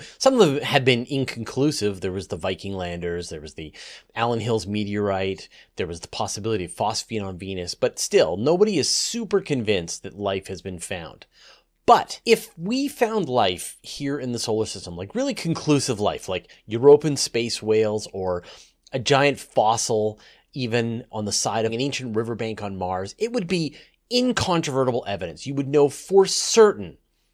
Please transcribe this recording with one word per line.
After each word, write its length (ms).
some 180
of 40
them 240
have 220
been 260
inconclusive. 880
There 120
was 160
the 80
Viking 380
landers, 560
there 100
was 140
the 180
Allen 240
Hills 260
meteorite, 840
there 140
was 100
the 80
possibility 600
of 60
phosphine 540
on 100
Venus, 380
but 240
still, 380
nobody 420
is 100
super 520
convinced 640
that 120
life 300
has 160
been 160
found. 480
But 400
if 320
we 300
found 420
life 540
here 380
in 100
the 80
solar 280
system, 300
like, 200
really 180
conclusive 640
life, 300
like 200
Europan 480
space 420
whales 520
or 320
a 80
giant 400
fossil 800
even 540
on 140
the 80
side 320
of 80
an 80
ancient 340
riverbank 480
on 140
Mars, 420
it 140
would 160
be 260
incontrovertible 960
evidence. 400
You 60
would 120
know 220
for 380
certain 720